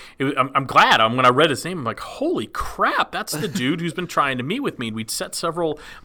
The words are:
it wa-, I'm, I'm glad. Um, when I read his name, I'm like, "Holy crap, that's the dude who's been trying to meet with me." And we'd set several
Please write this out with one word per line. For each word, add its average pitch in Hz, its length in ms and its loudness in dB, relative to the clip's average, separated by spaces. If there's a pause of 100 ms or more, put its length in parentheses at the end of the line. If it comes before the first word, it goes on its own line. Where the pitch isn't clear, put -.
(160)
it 135 80 -2
wa-, 139 120 0
I'm, 135 180 2
I'm 135 120 2
glad. 160 340 6
Um, 113 160 4
when 127 100 6
I 123 40 10
read 147 200 6
his 120 140 -4
name, 175 140 -6
I'm 131 60 -8
like, 110 140 -4
"Holy 269 480 -4
crap, - 640 -2
that's 190 220 -6
the 151 160 -4
dude 147 320 -2
who's 170 140 -4
been 175 120 -6
trying 139 320 0
to 120 60 -4
meet 214 160 -4
with 220 180 -4
me." 120 100 -6
And 110 80 -6
we'd 110 140 -6
set - 240 -6
several 165 460 -2 (240)